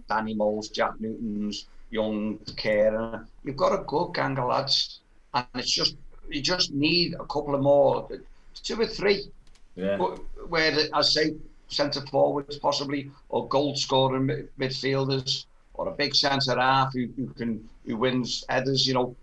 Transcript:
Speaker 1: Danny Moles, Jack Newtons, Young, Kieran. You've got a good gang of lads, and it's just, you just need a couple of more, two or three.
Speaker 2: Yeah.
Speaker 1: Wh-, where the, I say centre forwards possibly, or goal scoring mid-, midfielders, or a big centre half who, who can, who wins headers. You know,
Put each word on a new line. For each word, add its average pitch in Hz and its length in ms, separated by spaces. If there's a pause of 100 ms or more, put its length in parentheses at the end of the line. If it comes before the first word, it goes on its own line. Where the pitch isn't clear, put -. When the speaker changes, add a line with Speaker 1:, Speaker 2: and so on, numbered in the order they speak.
Speaker 1:
Danny 110 260
Moles, 107 360
Jack 110 300
Newtons, 104 680 (240)
Young, 107 500 (160)
Kieran. 110 680 (200)
You've 135 120
got 190 160
a 185 120
good 165 300
gang 139 240
of 123 100
lads, 131 500 (340)
and 123 220
it's 127 160
just, - 240 (340)
you 139 140
just 170 300
need 156 420
a - 120
couple 147 280
of 135 80
more, 139 460 (560)
two 226 160
or 220 60
three. 196 440 (460)
Speaker 2:
Yeah. 98 220
Speaker 1:
Wh-, - 520
where 160 220
the, 147 200
I 147 100
say 156 320 (340)
centre 139 320 (100)
forwards 143 480
possibly, 139 540 (160)
or 117 180
goal 135 300
scoring 131 500
mid-, 117 220 (100)
midfielders, 135 880 (300)
or 90 120
a 95 60
big - 240
centre 127 420
half 131 360
who, 123 120 (100)
who 123 120
can, 117 400 (180)
who 123 100
wins 123 520
headers. 135 400
You 131 60
know, 127 280